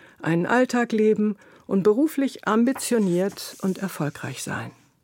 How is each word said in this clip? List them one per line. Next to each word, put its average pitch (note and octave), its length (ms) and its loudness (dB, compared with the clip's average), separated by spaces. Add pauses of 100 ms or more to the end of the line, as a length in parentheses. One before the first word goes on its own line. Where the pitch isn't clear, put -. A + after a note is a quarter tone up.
(200)
einen E3+ 240 0
Alltag B3 480 2
leben G#3+ 440 2 (300)
und G3 160 0
beruflich C4 640 2
ambitioniert G#3 1160 0
und F#3+ 160 -2
erfolgreich C#3+ 640 -6
sein. A#2+ 280 -8 (320)